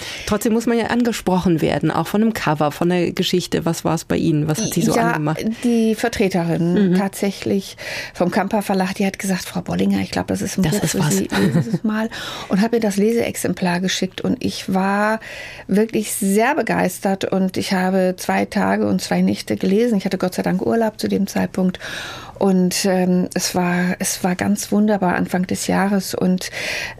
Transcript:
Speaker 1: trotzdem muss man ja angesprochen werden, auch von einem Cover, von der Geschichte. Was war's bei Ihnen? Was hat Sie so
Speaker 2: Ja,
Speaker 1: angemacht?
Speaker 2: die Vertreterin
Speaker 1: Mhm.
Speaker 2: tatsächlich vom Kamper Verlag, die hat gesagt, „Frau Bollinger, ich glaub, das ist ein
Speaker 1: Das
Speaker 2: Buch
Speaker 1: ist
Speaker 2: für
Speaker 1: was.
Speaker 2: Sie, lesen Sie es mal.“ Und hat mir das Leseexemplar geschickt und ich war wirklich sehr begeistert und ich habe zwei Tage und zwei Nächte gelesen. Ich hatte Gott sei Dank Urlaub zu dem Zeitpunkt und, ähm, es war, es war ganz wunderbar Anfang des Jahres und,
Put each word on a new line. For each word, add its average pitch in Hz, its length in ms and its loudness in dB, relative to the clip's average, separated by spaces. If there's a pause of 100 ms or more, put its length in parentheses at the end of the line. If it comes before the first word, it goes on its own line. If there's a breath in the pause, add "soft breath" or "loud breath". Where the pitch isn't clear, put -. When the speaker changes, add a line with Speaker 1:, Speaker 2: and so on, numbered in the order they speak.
(260 loud breath)
Speaker 1:
trotzdem 214 260 2
muss 233 140 2
man 233 120 2
ja 220 80 0
angesprochen 185 760 2
werden, 156 280 2
auch 165 160 -2
von 208 140 0
einem 220 140 2
Cover, 151 360 0
von 175 200 0
der 180 220 2
Geschichte. 175 520 -2
Was 165 200 -2
war's 165 200 0
bei 170 120 -2
Ihnen? 160 300 2
Was 160 160 -2
hat 196 120 -4
Sie 170 80 2
so - 120 2
Speaker 2:
Ja, - 140 2
Speaker 1:
angemacht? 151 340 -2 (220)
Speaker 2:
die 226 300 2
Vertreterin 180 960 2
Speaker 1:
Mhm. 175 60 4
Speaker 2:
tatsächlich 196 840 -2 (340 loud breath)
vom 180 180 2
Kamper 202 300 2
Verlag, 190 340 0
die 196 120 0
hat 196 120 -4
gesagt, 190 260 -2
„Frau - 180 -6
Bollinger, 196 380 0
ich 190 100 -4
glaub, 185 160 -2
das 190 160 -2
ist 190 160 -4
ein 190 40 2
Speaker 1:
Das 175 140 2
Speaker 2:
Buch 190 80 0
Speaker 1:
ist 160 80 0
Speaker 2:
für 196 60 0
Speaker 1:
was. 185 180 2
Speaker 2:
Sie, 190 120 0
lesen 170 340 2
Sie 226 80 -4
es 185 140 -2
mal.“ 220 260 0 (380 loud breath)
Und 190 120 2
hat 226 120 2
mir 233 80 2
das 202 160 0
Leseexemplar 185 840 0
geschickt 185 400 -2
und - 240 -2
ich 196 280 -4
war 202 480 0 (460 loud breath)
wirklich 214 460 0
sehr 214 420 2
begeistert 185 680 0
und 190 320 0
ich - 160 -2
habe 185 460 2
zwei 202 260 0
Tage 202 420 0
und 190 140 0
zwei 180 220 0
Nächte 202 340 0
gelesen. 208 400 2
Ich 190 80 -2
hatte 190 140 -2
Gott 185 160 -2
sei 190 80 -2
Dank 185 180 0
Urlaub 226 380 0
zu 214 100 -4
dem 196 180 0
Zeitpunkt 185 520 -2 (600 loud breath)
und, 185 480 2
ähm, 185 480 2
es - 200 -4
war, 180 440 0
es - 260 -4
war 185 100 2
ganz 202 380 -2
wunderbar 202 420 2
Anfang 185 320 0
des - 200 -4
Jahres 190 480 0
und, 185 360 0 (500 loud breath)